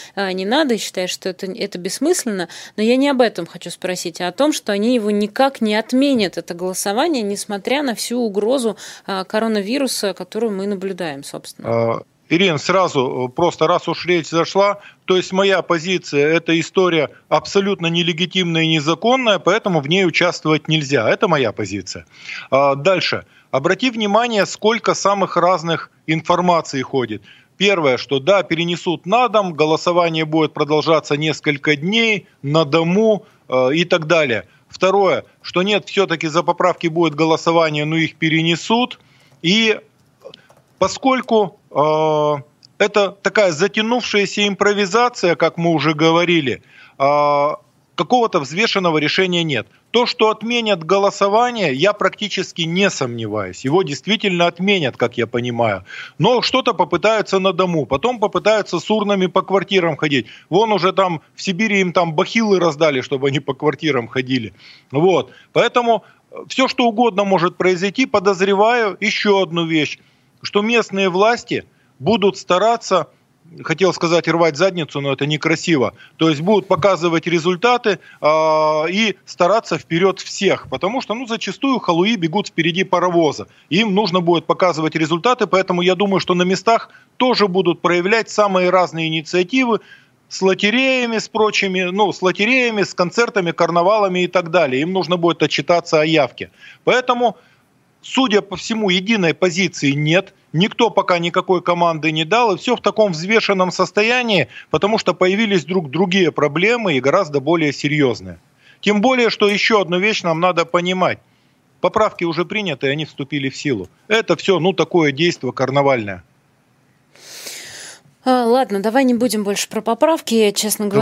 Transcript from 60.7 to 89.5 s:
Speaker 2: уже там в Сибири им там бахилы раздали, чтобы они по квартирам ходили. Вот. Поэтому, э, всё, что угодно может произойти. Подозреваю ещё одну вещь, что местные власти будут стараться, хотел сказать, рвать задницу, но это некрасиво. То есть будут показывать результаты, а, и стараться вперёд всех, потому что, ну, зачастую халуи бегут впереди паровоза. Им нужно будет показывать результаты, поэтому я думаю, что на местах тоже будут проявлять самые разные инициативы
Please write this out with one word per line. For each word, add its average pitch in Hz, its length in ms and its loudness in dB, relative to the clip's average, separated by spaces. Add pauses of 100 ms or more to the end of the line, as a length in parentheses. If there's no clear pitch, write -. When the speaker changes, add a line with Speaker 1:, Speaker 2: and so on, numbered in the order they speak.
Speaker 2:
уже 185 200 2
там 180 280 0 (140)
в - 60 -18
Сибири 196 380 0
им 180 120 0
там 165 220 0
бахилы 196 460 0
раздали, 151 420 0
чтобы 139 280 -2
они 143 100 -2
по 139 160 -6
квартирам 143 520 -2
ходили. 127 460 -4 (380)
Вот. 156 400 2 (220)
Поэтому, 233 500 2 (280)
э, - 40 -20 (140)
всё, 262 180 2
что - 180 0
угодно 214 400 2
может 180 320 0
произойти. 185 480 0
Подозреваю 202 960 2
ещё 202 400 0
одну 170 240 -2
вещь, 160 320 -2 (460)
что - 180 -2
местные 202 480 0
власти 190 540 0 (360)
будут 190 380 0
стараться, 190 680 0 (560)
хотел 160 300 0
сказать, 165 340 0
рвать 165 300 2
задницу, 175 440 -2
но 139 120 -2
это 139 120 -4
некрасиво. 151 680 0 (240)
То 160 120 2
есть 147 120 -2
будут 190 260 2
показывать 170 600 2
результаты, 185 720 0 (240)
а, 156 680 2
и 208 260 0 (100)
стараться 180 520 0
вперёд 180 420 0
всех, - 500 -2
потому 196 320 -4
что, 208 140 -6
ну, 254 100 -10
зачастую 247 540 -4
халуи 185 380 0
бегут 175 300 -2
впереди 170 360 -2
паровоза. 170 640 0 (240)
Им 196 240 0
нужно 185 260 0
будет 170 240 2
показывать 160 500 0
результаты, 165 520 0
поэтому 185 340 0
я 180 140 2
думаю, 196 240 0
что 180 160 -2
на 180 80 2
местах 190 460 0 (280)
тоже 208 300 2
будут 175 340 0
проявлять 185 480 0
самые 185 400 2
разные 165 380 2
инициативы 180 720 0 (500)